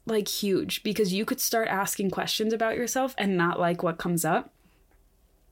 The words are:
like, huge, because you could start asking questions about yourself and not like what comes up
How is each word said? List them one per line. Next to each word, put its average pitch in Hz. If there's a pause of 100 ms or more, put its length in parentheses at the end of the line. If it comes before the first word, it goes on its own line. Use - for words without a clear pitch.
like, 214
huge, 180
because 208
you 196
could 240
start -
asking 196
questions 214
about 226
yourself 254
and 196
not 175
like 170
what 170
comes 170
up 170 (1000)